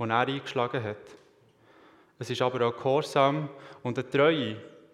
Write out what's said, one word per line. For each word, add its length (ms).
die 100
er 80
eingeschlagen 640
hat. 140
Es 100
ist 140
aber 240
auch 100
Gehorsam 720
und 160
eine 100
Treue, 460